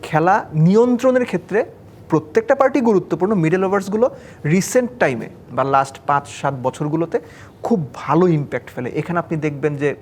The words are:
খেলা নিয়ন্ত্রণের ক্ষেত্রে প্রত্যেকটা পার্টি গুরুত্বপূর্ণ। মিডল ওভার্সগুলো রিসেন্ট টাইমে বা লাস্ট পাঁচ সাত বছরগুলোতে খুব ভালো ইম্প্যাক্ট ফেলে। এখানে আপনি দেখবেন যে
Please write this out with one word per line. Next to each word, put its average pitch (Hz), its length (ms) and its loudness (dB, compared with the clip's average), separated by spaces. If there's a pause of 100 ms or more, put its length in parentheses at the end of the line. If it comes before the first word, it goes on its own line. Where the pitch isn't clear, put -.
খেলা 180 440 0 (200)
নিয়ন্ত্রণের 247 580 4
ক্ষেত্রে 180 400 -4 (460)
প্রত্যেকটা 226 440 0
পার্টি 269 260 2
গুরুত্বপূর্ণ। 196 540 2
মিডল 180 300 2
ওভার্সগুলো 202 460 0 (440)
রিসেন্ট 240 360 2 (120)
টাইমে 120 260 -2 (280)
বা 131 80 2
লাস্ট 135 320 0 (100)
পাঁচ 143 180 0 (160)
সাত 139 220 -2
বছরগুলোতে 151 580 -2 (460)
খুব 170 280 0
ভালো 160 320 2
ইম্প্যাক্ট 143 480 -2
ফেলে। 123 140 -6 (120)
এখানে 170 180 -4
আপনি 165 180 -4 (100)
দেখবেন 147 360 -4
যে 139 200 -2